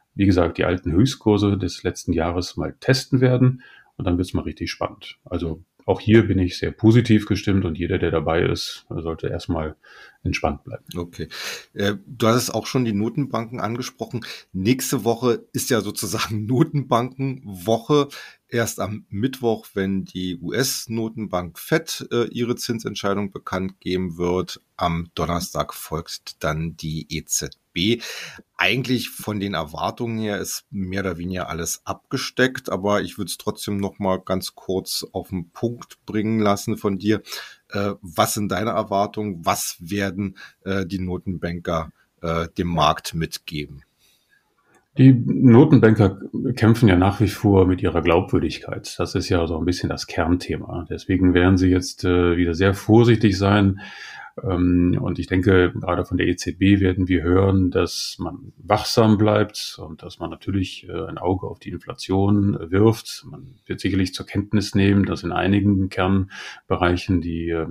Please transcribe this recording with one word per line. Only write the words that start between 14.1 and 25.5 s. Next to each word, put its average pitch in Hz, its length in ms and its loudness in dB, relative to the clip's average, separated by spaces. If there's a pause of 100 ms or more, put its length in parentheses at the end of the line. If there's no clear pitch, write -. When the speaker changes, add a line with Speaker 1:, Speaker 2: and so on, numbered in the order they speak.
Speaker 2:
Nächste 117 520 0
Woche 117 500 0
ist - 160 -4
ja 113 120 2
sozusagen 107 640 -6
<laughs> - 20 -6
Notenbankenwoche. 127 1600 0 (420)
Erst 117 300 -4
am 101 300 -8
Mittwoch, 113 640 -4
wenn 98 320 -2
die 92 360 -8
U-S-Notenbank 98 1200 -6
FED, - 520 -4
äh, 120 180 0
ihre 117 260 -4
Zinsentscheidung 101 760 -4
bekannt 95 500 -8
geben 90 360 -4
wird. 87 440 -4 (160)
Am 85 380 -2
Donnerstag 82 580 -4